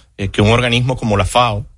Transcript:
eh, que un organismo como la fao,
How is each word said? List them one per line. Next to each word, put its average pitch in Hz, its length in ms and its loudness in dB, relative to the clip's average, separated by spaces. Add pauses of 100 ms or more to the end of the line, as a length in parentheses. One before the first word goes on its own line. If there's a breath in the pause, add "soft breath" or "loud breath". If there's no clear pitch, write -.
(180 loud breath)
eh, 95 120 -4
que 107 120 -2
un 104 80 4
organismo 123 480 0
como 107 200 -2
la 98 80 0
fao, 117 420 0 (100)